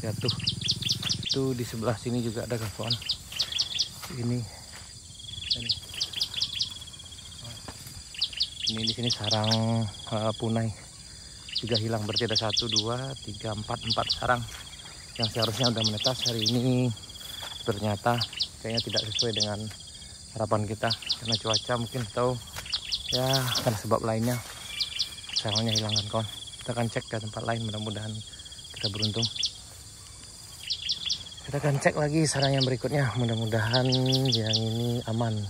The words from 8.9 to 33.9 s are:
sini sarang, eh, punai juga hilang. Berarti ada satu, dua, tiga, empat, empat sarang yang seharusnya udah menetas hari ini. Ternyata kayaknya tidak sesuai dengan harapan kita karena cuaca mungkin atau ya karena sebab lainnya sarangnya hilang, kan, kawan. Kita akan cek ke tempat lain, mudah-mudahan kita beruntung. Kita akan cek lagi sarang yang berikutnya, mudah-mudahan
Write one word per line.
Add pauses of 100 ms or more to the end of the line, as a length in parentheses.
sini
sarang,
eh,
punai (880)
juga
hilang.
Berarti
ada
satu,
dua, (240)
tiga,
empat,
empat
sarang (720)
yang
seharusnya
udah
menetas
hari
ini. (720)
Ternyata (400)
kayaknya
tidak
sesuai
dengan (800)
harapan
kita
karena
cuaca
mungkin
atau (720)
ya (360)
karena
sebab
lainnya (960)
sarangnya
hilang,
kan,
kawan. (320)
Kita
akan
cek
ke
tempat
lain,
mudah-mudahan (640)
kita
beruntung. (2250)
Kita
akan
cek
lagi
sarang
yang
berikutnya,
mudah-mudahan (480)